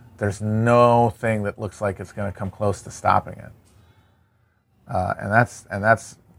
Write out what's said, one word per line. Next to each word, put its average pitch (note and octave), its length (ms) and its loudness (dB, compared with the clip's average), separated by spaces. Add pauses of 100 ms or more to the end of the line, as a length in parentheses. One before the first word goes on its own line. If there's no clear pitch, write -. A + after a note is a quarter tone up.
(180)
there's G#2 240 -4
no A#2 760 4
thing A2 260 -2
that G2+ 160 -6
looks G#2 220 -10
like G2 180 -4
it's F#2+ 120 -12
gonna G2+ 200 -6
come F#2+ 180 -8
close G2+ 340 -4
to - 80 -14
stopping - 460 0
it. - 140 -18 (1400)
Uh, F#2 320 -4
and G2+ 120 -6
that's, - 380 2
and G2 140 -4
that's A2 340 2 (220)